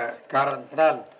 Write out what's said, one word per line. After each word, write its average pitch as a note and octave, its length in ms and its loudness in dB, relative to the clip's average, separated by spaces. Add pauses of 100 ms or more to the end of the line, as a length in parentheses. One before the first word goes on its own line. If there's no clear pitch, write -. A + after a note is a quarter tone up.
(280)
காரணத்தினால் C#3+ 680 0 (220)